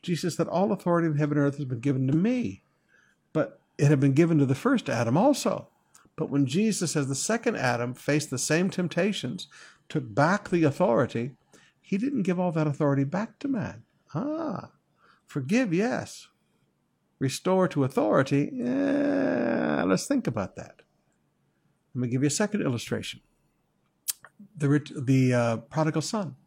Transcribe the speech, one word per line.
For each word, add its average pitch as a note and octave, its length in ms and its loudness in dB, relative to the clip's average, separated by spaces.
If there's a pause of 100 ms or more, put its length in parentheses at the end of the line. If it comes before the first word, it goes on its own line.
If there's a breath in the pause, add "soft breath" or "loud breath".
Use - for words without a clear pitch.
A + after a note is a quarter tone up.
Jesus E3+ 360 -4
said, E3 100 0
"All G3 240 0
authority E3+ 380 0
in D3+ 80 0
heaven D3 220 0
and C#3+ 100 4
earth C#3 80 -4
has D3 80 -6
been B2+ 160 -6
given C3 260 0
to C#3+ 100 2
me." G#3 460 0 (720 soft breath)
But - 280 -2 (160)
it C#3+ 120 4
had D3 100 6
been C#3 140 4
given E3 260 4
to C#3 80 4
the C3+ 80 2
first A#3+ 340 0
Adam A#2 280 0
also. A3+ 540 0 (440 soft breath)
But - 160 -6
when C#3 160 2
Jesus, F#3 480 0
as C#3 140 0
the C3+ 80 -2
second A3+ 400 -2
Adam, A#2+ 380 -2
faced D3 360 -2
the B2+ 80 -4
same E3 320 0
temptations, F3 760 -4 (400 loud breath)
took B2+ 260 -6
back D#3+ 360 2
the F3 120 2
authority, C3 720 0 (460 soft breath)
he - 180 -4
didn't B3+ 240 -2
give F3+ 160 0
all F3+ 140 0
that D#3 160 2
authority C#3 340 2
back F3+ 380 -4
to C#4+ 80 -4
man. F#3 340 -4 (320)
Ah, D4+ 560 -4 (560 soft breath)
forgive, E3+ 480 0
yes. G3+ 540 -2 (920)
Restore F3+ 480 2
to E3 160 0
authority, C#3+ 800 2
eh, C#4 1200 0
let's F#2 220 2
think C4+ 220 0
about A2 260 -4
that. - 280 -16 (1120)
Let B2 80 -4
me B2+ 60 -2
give B2+ 140 0
you D3 60 2
a - 20 0
second G#3 320 -2
illustration. A#2 580 -4 (1400)
The D3 120 0
rit-, C#3+ 380 0
the, C3 280 4
uh, A#2 220 2
prodigal D#3 460 -2
son. E3+ 340 -6 (100)